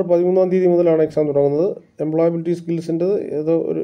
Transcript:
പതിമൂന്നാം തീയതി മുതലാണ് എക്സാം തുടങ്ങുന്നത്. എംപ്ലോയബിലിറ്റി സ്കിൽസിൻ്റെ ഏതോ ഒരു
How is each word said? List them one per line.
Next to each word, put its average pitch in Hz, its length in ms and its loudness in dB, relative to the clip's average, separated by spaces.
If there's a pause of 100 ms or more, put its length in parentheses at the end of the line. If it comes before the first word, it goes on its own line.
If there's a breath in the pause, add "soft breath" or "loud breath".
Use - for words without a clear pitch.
പതിമൂന്നാം 180 420 2
തീയതി 185 200 2
മുതലാണ് 170 340 4
എക്സാം 156 240 -2
തുടങ്ങുന്നത്. 143 400 2 (340)
എംപ്ലോയബിലിറ്റി 165 540 0
സ്കിൽസിൻ്റെ 165 500 -4 (300)
ഏതോ 156 160 0 (160)
ഒരു 160 140 -4